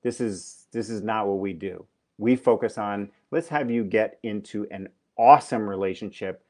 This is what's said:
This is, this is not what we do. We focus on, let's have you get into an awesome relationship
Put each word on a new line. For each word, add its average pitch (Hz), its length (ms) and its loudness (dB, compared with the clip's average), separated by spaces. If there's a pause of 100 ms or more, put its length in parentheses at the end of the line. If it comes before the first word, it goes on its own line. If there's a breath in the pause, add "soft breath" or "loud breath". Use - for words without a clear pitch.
This 123 180 -4
is, 104 500 -8
this 113 180 -6
is 107 140 -6
not 107 240 -2
what 98 140 0
we 98 120 -4
do. 87 320 -10 (340)
We 120 180 2
focus 117 420 0
on, 101 320 -4 (220 soft breath)
let's 160 160 -2
have 147 220 -2
you 117 120 0
get 107 400 0
into 104 480 -8
an 95 180 -12 (280)
awesome 117 520 6
relationship 95 800 -6